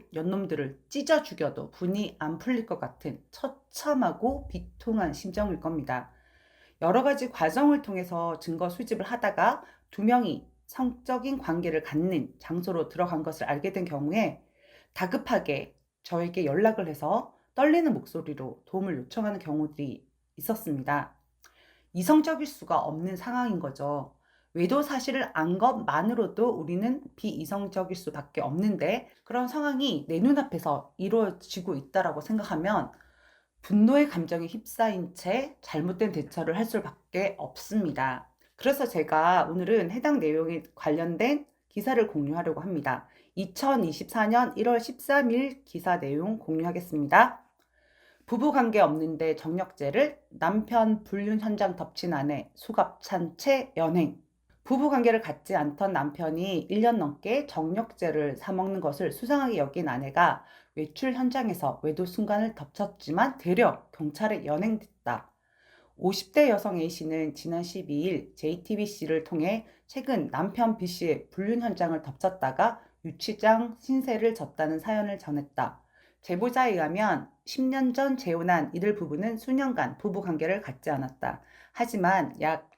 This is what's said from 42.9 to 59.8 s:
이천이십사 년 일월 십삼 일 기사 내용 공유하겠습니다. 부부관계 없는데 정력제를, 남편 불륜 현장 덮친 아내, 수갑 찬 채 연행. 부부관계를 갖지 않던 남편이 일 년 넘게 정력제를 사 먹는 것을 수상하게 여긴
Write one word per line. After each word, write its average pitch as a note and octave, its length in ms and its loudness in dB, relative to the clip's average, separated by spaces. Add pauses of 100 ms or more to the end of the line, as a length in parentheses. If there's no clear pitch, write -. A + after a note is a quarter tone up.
이천이십사 G#3 920 0
년 A#3+ 280 4
일월 A#3 240 4
십삼 C4+ 500 2
일 C4 340 0
기사 F3 360 -2
내용 D#3+ 380 -2
공유하겠습니다. E3+ 1080 4 (800)
부부관계 A#3+ 560 2
없는데 D#3 560 2
정력제를, F3+ 920 -2
남편 G#3+ 720 2
불륜 G#3 360 -2
현장 G#3 360 0
덮친 E3+ 380 -6
아내, C#3+ 400 -2
수갑 - 480 -2
찬 F3 340 -4
채 C4+ 400 0
연행. E3 420 2 (460)
부부관계를 B3+ 560 4
갖지 F3 360 -4
않던 D3+ 360 0
남편이 D#3+ 680 -2 (100)
일 G#3 100 2
년 A#3 180 4
넘게 G3+ 480 -2
정력제를 D#3+ 920 -2
사 - 160 -8
먹는 F#3+ 280 -2
것을 D#3 320 -2
수상하게 B3 460 0
여긴 D3 300 -2